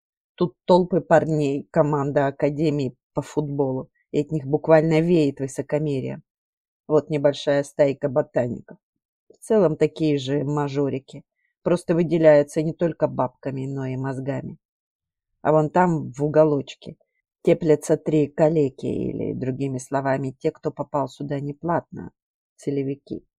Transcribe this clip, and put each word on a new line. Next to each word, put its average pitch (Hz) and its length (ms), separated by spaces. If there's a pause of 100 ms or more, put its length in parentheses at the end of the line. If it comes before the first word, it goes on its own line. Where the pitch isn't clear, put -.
(360)
Тут 175 280
толпы 180 380
парней, 147 680
команда 143 580
Академии 143 680 (160)
по - 80
футболу. 139 680 (200)
И 147 120
от 147 80
них 151 160
буквально 156 540
веет 165 400
высокомерием. 135 840 (680)
Вот 151 220
небольшая 143 540
стайка 143 440
ботаников. 127 680 (500)
В - 160
целом 180 320
такие 151 400
же 139 280
мажорики. 143 800 (380)
Просто 170 320
выделяются 156 680
не 156 100
только 160 340
бабками, 131 600
но 139 180
и 131 120
мозгами. 131 600 (840)
А 143 100
вон 156 160
там, 165 420
в 139 140
уголочке, 147 720 (460)
теплятся 160 540
три 151 320
калеки, 151 580
или, 110 460
другими 131 460
словами, 135 600
те, 156 120
кто - 200
попал 139 380
сюда 143 320
неплатно, 147 720 (440)
целевики. 139 720 (140)